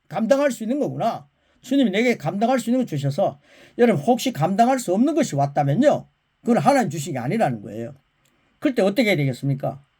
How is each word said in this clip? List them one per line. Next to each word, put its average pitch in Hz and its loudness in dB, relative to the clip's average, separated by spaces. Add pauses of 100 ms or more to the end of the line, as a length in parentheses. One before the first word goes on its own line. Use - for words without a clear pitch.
감당할 269 2
수 233 -8
있는 262 -2
거구나. 165 -4 (320)
주님이 262 2
내게 226 2
감당할 233 0
수 233 -4
있는 254 2
거 240 -2
주셔서." 143 -2 (380)
여러분, 220 4
혹시 247 0
감당할 233 2
수 180 -4
없는 269 2
것이 277 0
왔다면요, 143 0 (320)
그건 - 0
하나님 233 2
주신 165 -8
게 131 -6
아니라는 139 -2
거예요. 107 -12 (640)
그럴 285 -2
때 220 0
어떻게 202 2
해야 185 2
되겠습니까? 139 -4 (160)